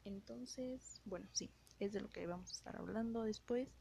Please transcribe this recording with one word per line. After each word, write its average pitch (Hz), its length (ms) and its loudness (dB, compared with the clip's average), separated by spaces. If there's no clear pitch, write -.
Entonces, 247 1000 -4
bueno, 190 280 -2
sí, - 180 0
es 202 140 4
de 208 80 4
lo - 80 -2
que 175 180 -2
vamos 180 240 -2
a - 40 -6
estar - 220 -6
hablando 226 460 2
después. 240 460 2